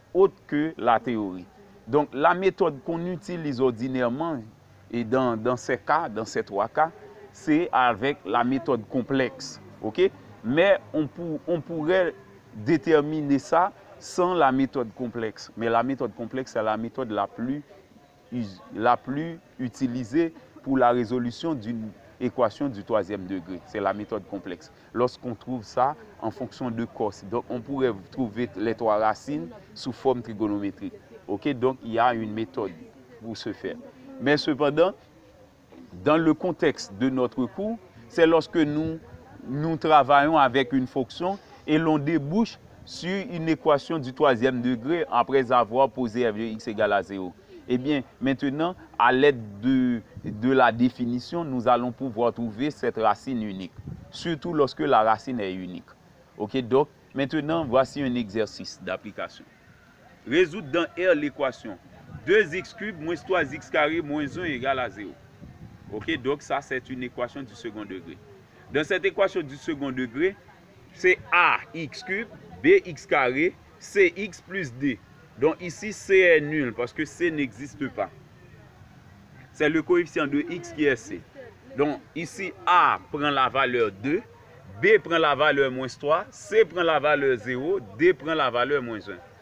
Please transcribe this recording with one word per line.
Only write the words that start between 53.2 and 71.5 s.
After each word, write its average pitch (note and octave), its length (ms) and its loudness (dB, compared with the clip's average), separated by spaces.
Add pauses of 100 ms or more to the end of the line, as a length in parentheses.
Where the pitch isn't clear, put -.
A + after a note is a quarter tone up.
unique, F#2+ 300 -8 (400)
surtout E3+ 420 -6
lorsque D3 280 2
la C3+ 220 4
racine A2+ 360 0
est F#2+ 140 -2
unique. F2+ 320 -10 (520)
Ok, G#2+ 200 -4
donc, B2+ 320 2 (260)
maintenant, D3+ 500 -2
voici C3 360 0
un B2+ 140 -2
exercice G#2+ 680 -6
d'application. F#2 640 -10 (800)
Résoudre E3 440 0
dans E3 120 0
R F3 320 2
l'équation C#3 600 -6 (480)
deux F3+ 300 2
x F#3 180 -10
cube G3 280 -10
moins E3 140 -6
trois F3 280 -2
x C#3+ 260 -12
carré D#3+ 320 2
moins D3 360 -6
un F3+ 60 -8
égale C3+ 360 -2
à A#2+ 100 -4
zéro. F#2+ 220 -12 (800)
Ok, B2+ 300 -6
donc C#3 200 -2
ça, C#3 200 -4
c'est C3 280 -8
une B2+ 140 -10
équation B2 380 -8
du A2+ 120 -16
second G#2+ 300 -12
degré. F2+ 340 -14 (560)
Dans D3+ 100 0
cette F3 220 -2
équation F#3+ 360 0
du C#3+ 160 -10
second C#3+ 340 -6
degré, B2+ 440 -4 (580)
c'est F#3 240 4 (140)
A E3 260 4 (160)